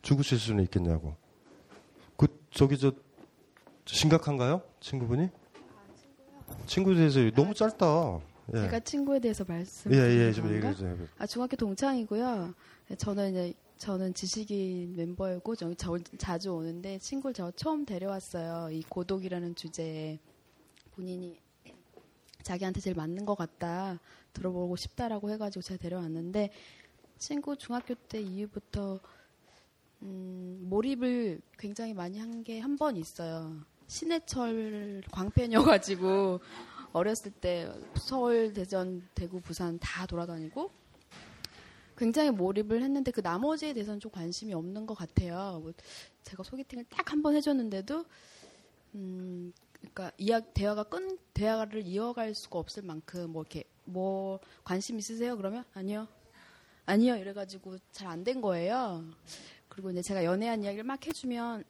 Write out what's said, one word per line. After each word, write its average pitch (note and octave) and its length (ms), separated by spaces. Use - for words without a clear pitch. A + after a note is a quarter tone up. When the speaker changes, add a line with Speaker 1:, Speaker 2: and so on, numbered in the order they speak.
Speaker 1:
죽으실 C#3 360
수는 G#2+ 260
있겠냐고. E2 500
그, D3 120
저기, C#3 260
저, C3+ 140
심각한가요? D#3 760
친구분이? C3 500
친구에 F#3+ 280
대해서 D3 240
너무 D#3 220
짧다. E3 680
예. A2 60
Speaker 2:
제가 G2+ 180
친구에 C#4 400
대해서 A3 280
말씀 F3 460
Speaker 1:
예, C#3 40
예, C3+ 40
Speaker 2:
드리는 A#2+ 320
Speaker 1:
좀 A2+ 120
얘기를 G#2+ 160
Speaker 2:
건가? G2+ 160
Speaker 1:
좀 F#2+ 120
해보세요. F2 180
Speaker 2:
아, - 100
중학교 B3 280
동창이고요. A3+ 1000
저는 G3+ 340
이제, F3+ 220
저는 F#3+ 380
지식인 F#3 800
멤버이고, F3+ 600
저, E3+ 200
저 F3 220
자주 F#3 360
오는데 E3+ 460
친구를 C4+ 340
저 F3 180
처음 D4+ 340
데려왔어요. F3 840
이 D#3+ 180
고독이라는 F3+ 680
주제에 D#3 640
본인이 F3+ 440
자기한테 F#3 380
제일 F#3 140
맞는 E3+ 300
것 G3+ 100
같다, F3 640
들어보고 F3+ 420
싶다라고 G#3 560
해가지고 G#3 300
제가 F#3 180
데려왔는데, F3 680
친구 C#4+ 380
중학교 A#3+ 380
때 - 260
이후부터, G3 800
음, F#3 680
몰입을 A#3+ 720
굉장히 G#3+ 360
많이 F#3 240
한 A3+ 260
게 A3+ 160
한 C#4 180
번 D4 200
있어요. E3 580
신해철 A3+ 1200
광팬이어가지고 G3 1300
어렸을 G3+ 380
때 F3 380
서울, A#3 580
대전, F#3 640
대구, F3+ 260
부산 E3+ 380
다 - 260
돌아다니고 E3+ 640
굉장히 C4 340
몰입을 G#3 500
했는데, C4+ 300
그 A#3+ 80
나머지에 C#4 540
대해서는 G#3 260
좀 A3 120
관심이 F3+ 420
없는 F#3+ 320
것 F#3+ 100
같아요. F3 640
뭐, D#3+ 120
제가 F#3+ 200
소개팅을 B3+ 420
딱 - 260
한 D4+ 100
번 D4+ 140
해줬는데도, C#4 720
음, F#3 560
그러니까 - 360
이야-, A3+ 220
대화가 G#3 440
끈-, F#4 340
대화를 G#3+ 520
이어갈 A3 500
수가 - 240
없을 G3 240
만큼, E3+ 480
뭐, D#3+ 120
이렇게, - 220
"뭐 F#3+ 560
관심 G3+ 340
있으세요?" A3+ 380
그러면 G#3+ 380
"아니요, G#3 340
아니요." A3+ 320
이래가지고 F#3+ 600
잘 F#3+ 160
안 E3+ 160
된 B3+ 160
거예요. F#3+ 640
그리고 F#3+ 240
이제 F3 100
제가 F#3+ 220
연애한 G#3 400
이야기를 G3+ 220
막 C4+ 200
해주면 A#3 640